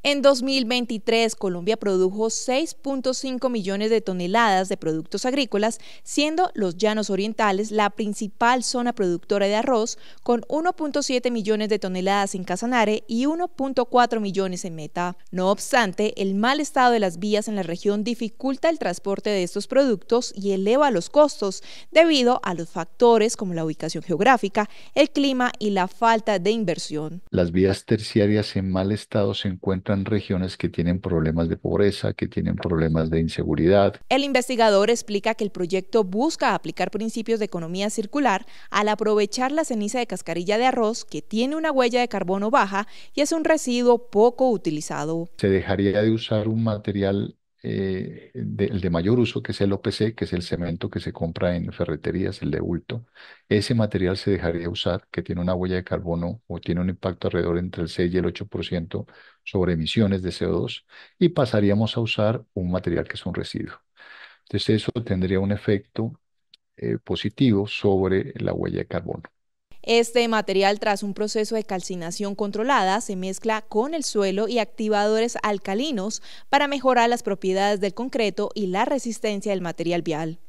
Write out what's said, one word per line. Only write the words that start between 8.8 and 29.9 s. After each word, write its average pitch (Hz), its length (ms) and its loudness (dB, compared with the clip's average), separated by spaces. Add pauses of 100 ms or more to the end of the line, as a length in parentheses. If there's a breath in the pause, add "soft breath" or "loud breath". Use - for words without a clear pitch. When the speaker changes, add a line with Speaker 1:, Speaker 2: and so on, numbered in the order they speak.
Speaker 1:
productora 196 540 0
de 208 80 2
arroz, 233 420 0 (240 loud breath)
con 240 260 0
uno 339 280 0
punto 294 260 -2
siete 247 300 0
millones 214 380 0
de 208 100 2
toneladas 196 560 0
en 185 80 -6
Casanare 214 640 0
y 233 180 0
uno 330 220 0
punto 262 380 -2
cuatro 240 360 4
millones 190 420 -2
en 170 120 -8
Meta. 175 420 -6 (140)
No 185 180 2
obstante, 214 720 2
el 196 140 0
mal 240 240 2
estado 262 320 4
de 233 80 4
las 185 180 0
vías 208 300 0
en 214 80 -4
la 190 80 -2
región 202 400 -2
dificulta 247 680 -2
el 330 80 0
transporte 196 540 -2
de 196 100 2
estos 180 240 -4
productos 247 720 2
y 202 160 -2
eleva 220 400 4
los 175 180 -2
costos, 277 540 4 (260 loud breath)
debido 285 540 6
a 185 100 -2
los 165 160 -6
factores 226 680 4
como 185 200 -4
la 165 100 -2
ubicación 160 380 -4
geográfica, 208 680 2 (240 loud breath)
el 294 160 4
clima 262 480 0
y 208 140 0
la 185 160 2
falta 220 500 2
de 185 140 0
inversión. 165 800 -4
Speaker 2:
Las 87 200 2
vías 92 340 2
terciarias 104 680 2
en 95 140 0
mal 92 220 2
estado 104 420 0
se - 140 -4
encuentran 95 480 -2